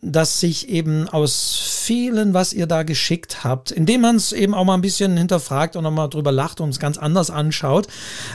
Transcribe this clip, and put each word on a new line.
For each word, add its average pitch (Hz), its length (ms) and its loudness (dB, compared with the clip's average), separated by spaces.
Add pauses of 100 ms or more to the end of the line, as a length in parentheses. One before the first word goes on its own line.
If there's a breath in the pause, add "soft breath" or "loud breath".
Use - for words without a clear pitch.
dass 160 360 2
sich 170 260 0
eben 156 400 0
aus - 500 0 (280)
vielen, 226 480 2
was 185 180 2
ihr 175 160 -2
da 160 160 0
geschickt - 640 -4
habt, 131 260 -2
indem 196 300 2
man's 233 320 4
eben 202 200 2
auch 185 120 2
mal 190 80 4
ein 185 80 2
bisschen 190 340 0
hinterfragt 165 640 0
und 165 80 -4
nochmal 156 240 0
drüber 143 240 0
lacht 139 260 -2
und 160 120 -2
es 131 100 -4
ganz 151 160 -2
anders 165 320 0
anschaut, 151 580 0 (480 loud breath)